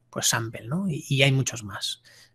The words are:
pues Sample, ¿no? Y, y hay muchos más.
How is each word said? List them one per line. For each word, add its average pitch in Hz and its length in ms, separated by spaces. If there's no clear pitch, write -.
pues - 180
Sample, 117 400
¿no? 185 220
Y, 139 180
y 135 160
hay 139 80
muchos 123 320
más. - 380